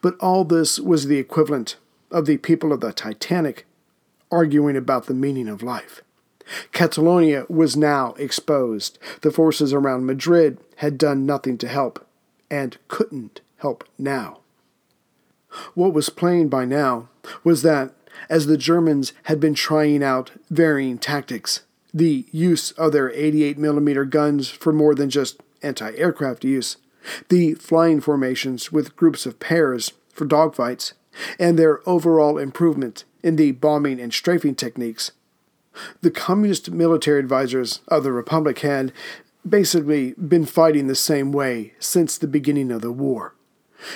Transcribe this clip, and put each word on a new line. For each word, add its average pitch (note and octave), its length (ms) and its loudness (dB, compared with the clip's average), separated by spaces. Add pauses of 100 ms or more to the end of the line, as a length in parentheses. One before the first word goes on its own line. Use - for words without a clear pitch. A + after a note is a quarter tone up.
But F3+ 200 0
all F#3 240 2
this D#3+ 340 0
was D#3 280 0
the C#3+ 100 2
equivalent C#3+ 580 -2 (340)
of E3 160 -2
the C#3+ 120 2
people D#3+ 340 0
of C3+ 80 -2
the A2+ 140 -6
Titanic C#3+ 720 -6 (680)
arguing D3 460 2
about B2+ 300 -2
the C3+ 60 -2
meaning C3 360 -2
of G#2 120 -10
life. A#2+ 400 -10 (680)
Catalonia D#3+ 800 2
was D#3+ 260 2
now C#3+ 380 0
exposed. C3 840 -4 (220)
The D3+ 120 0
forces D3+ 420 2
around C3+ 320 0
Madrid D3 540 2 (180)
had D3 200 -4
done C#3 280 0
nothing C3+ 320 -2
to A#2+ 100 -8
help, C3 400 -6 (420)
and C#3 280 -6 (100)
couldn't - 540 -6 (160)
help - 260 -6 (140)
now. C3 420 -6 (1300)
What F3 200 2
was D3+ 140 0
plain F3 400 2
by C3 160 0
now B2+ 460 -2 (340)
was E3 200 2
that, C#3+ 280 2 (380)
as D#3 180 0
the D3+ 80 4
Germans D3+ 560 0 (120)
had D3+ 180 -2
been D3+ 140 2
trying D3+ 460 2
out C3 300 -2 (180)
varying C#3 500 0
tactics, - 640 -6 (300)
the D3+ 360 2
use E3 420 0
of D#3 200 0
their C3+ 220 0
eighty-eight D3+ 440 0
millimeter D3 460 0
guns D3 460 0
for - 240 -2
more D3+ 200 4
than C#3 160 -2
just B2+ 320 -4 (220)
anti-aircraft C3 800 -4
use, C3+ 320 -2 (540)
the E3+ 240 4
flying D#3+ 480 2
formations C3 680 -2
with D3+ 280 -2
groups D#3+ 280 2
of A#2+ 140 -10
pairs C#3 540 -2 (160)
for - 160 -8
dogfights, D3 640 0 (480)
and E3+ 180 4
their D#3 300 4
overall D#3+ 500 4
improvement C#3 680 -2 (180)
in E3 140 2
the D3 160 4
bombing D3 440 0
and A#2+ 160 -10
strafing D#3+ 420 0
techniques, A#2 560 -8 (880)
the E3+ 100 4
communist G3 580 -2
military E3 520 2
advisors C3 680 -2
of D3+ 160 2
the C3+ 80 -2
Republic C#3 480 -2
had C3+ 320 -2 (560)
basically D3+ 680 2
been E3 300 2
fighting D3+ 420 4
the C3+ 80 -2
same C#3 360 0
way B2+ 480 -2
since - 380 0
the D3+ 100 -4
beginning C3+ 460 0
of A2+ 80 -6
the A#2 100 -6
war. B2+ 440 -4 (600)